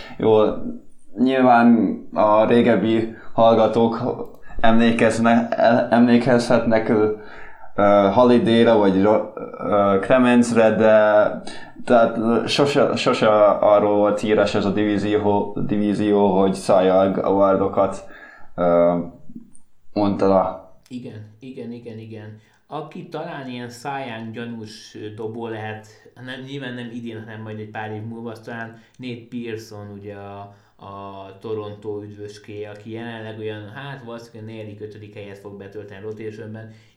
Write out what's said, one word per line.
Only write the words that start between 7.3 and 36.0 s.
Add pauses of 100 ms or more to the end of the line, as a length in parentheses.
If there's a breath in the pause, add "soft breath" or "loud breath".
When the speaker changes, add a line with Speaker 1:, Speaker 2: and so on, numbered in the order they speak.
Speaker 1:
ö,
Holidayra
vagy
Ro-, (260)
ö,
Clemensre,
de (440 loud breath)
tehát,
ö,
sose,
sose (160)
arról
volt
híres
ez
a
divízió, (100)
divízió,
hogy
Cy
Young
awardokat, (500 loud breath)
ö, (960)
mondta. (300)
Speaker 2:
Igen,
igen,
igen,
igen. (280 soft breath)
Aki
talán
ilyen
Cy
Young
gyanús,
ö,
dobó
lehet, (380)
nem,
nyilván
nem
idén,
hanem
majd
egy
pár
év
múlva,
az
talán (160 soft breath)
Nate
Pearson,
ugye
a, (220 soft breath)
a
Toronto
üdvöskéje,
aki
jelenleg
olyan,
hát
valószínűleg
a
negyedik,
ötödik
helyet
fog
betölteni